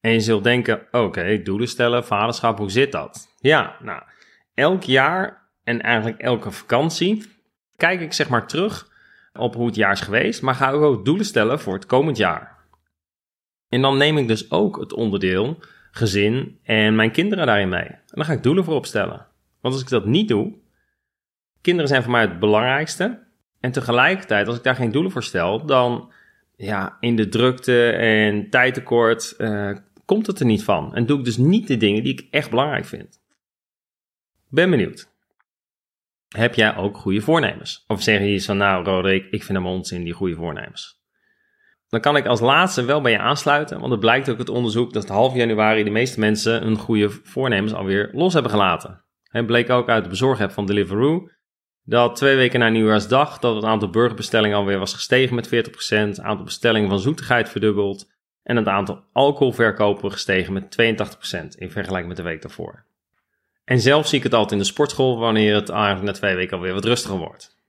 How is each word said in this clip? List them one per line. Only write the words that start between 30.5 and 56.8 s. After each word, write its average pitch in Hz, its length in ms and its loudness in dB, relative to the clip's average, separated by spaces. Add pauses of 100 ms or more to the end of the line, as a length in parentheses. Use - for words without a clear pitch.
van. 80 300 -2
En 120 120 0
doe 143 120 0
ik 131 60 -6
dus 117 120 -4
niet 175 300 2
de 135 100 0
dingen 107 260 2
die 131 100 -4
ik - 180 -12
echt 143 200 -4
belangrijk 135 340 0
vind. - 360 -16 (1300)
Ben 170 220 2
benieuwd. 104 440 -2 (1120)
Heb 120 260 0
jij 110 220 2
ook 101 200 -4
goede 101 240 -2
voornemens? 151 640 0
Of 101 160 -4
zeg 107 180 2
je 101 120 0
iets 95 140 -2
van, 101 100 -2
"Nou, 98 280 2
Roderick, 95 460 2
ik 104 120 -6
vind 98 160 -4
hem 90 80 -4
onzin, 90 380 -6
die 85 80 -6
goede 90 220 -4
voornemens." - 720 -12 (840)
Dan 113 120 -4
kan 147 160 2
ik 135 100 0
als 113 140 2
laatste 139 440 2
wel 143 160 0
bij 127 120 2
je 107 60 2
aansluiten, 147 600 0
want 127 100 -4
het 113 100 0
blijkt 127 300 2
ook 110 80 -4
uit 120 100 -6
onderzoek 117 440 -2
dat 107 160 -6
half 117 260 2
januari 110 500 2
de 104 60 -2
meeste 117 300 -2
mensen 107 420 0
hun 110 140 0
goede 104 340 0
voornemens 110 640 -4
alweer 98 380 -2
los 175 200 0
hebben 127 180 2
gelaten. 95 540 -2 (180)
Het 117 240 -4
bleek 117 240 2
ook 123 180 2
uit 113 140 2
de 90 80 -8
bezorgapp 117 420 0
van 101 140 -4
Deliveroo 104 640 0 (600)
dat 120 280 2
twee 139 200 4
weken 123 240 2
na 113 80 4
Nieuwjaarsdag 110 720 2
dat 120 160 0
het 107 100 -4
aantal 107 260 0
burgerbestellingen 107 680 0
alweer 98 220 0
was 95 160 -6
gestegen 123 400 0
met 117 140 -6
veertig - 240 -2
procent, 104 440 -2
het 92 100 -12
aantal 98 180 -6
bestellingen 110 440 0